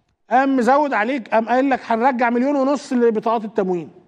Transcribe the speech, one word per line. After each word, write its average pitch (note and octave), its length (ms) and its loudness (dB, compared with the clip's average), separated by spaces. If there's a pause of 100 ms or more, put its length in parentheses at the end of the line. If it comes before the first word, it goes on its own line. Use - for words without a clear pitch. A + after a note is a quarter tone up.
(300)
قام C4+ 260 2
مزود C4 360 2
عليك، A3+ 360 -4
قام A3+ 200 0
قايل C4 220 2
لك: B3 160 -2
"هنرجع A#3 440 0
مليون B3+ 260 0
ونص C4+ 360 -2
لبطاقات A#3 520 0
التموين". F#3 440 -4 (200)